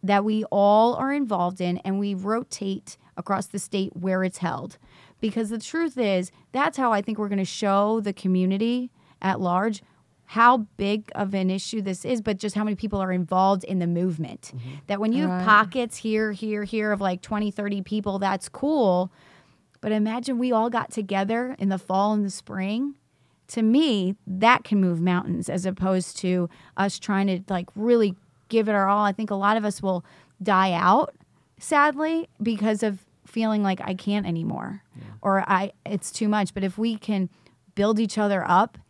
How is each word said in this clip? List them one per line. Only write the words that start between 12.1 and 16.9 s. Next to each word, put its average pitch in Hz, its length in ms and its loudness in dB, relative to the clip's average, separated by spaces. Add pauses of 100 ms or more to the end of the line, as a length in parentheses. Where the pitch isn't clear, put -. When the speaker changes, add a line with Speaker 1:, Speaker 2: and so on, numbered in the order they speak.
Speaker 1:
but 202 160 -2
just 202 180 -6
how 208 80 0
many 214 100 0
people 202 280 -4
are 185 100 -2
involved 185 520 2
in 185 160 -2
the 170 60 0
movement. 170 720 -2
Speaker 2:
Mm-hmm. 123 120 -10 (180)
Speaker 1:
That 202 120 -4
when 220 140 0
you 277 160 2
have - 20 0
Speaker 3:
Right. 180 140 -2
Speaker 1:
pockets 220 540 4
here, 214 340 0
here, 208 320 -4
here 214 260 -2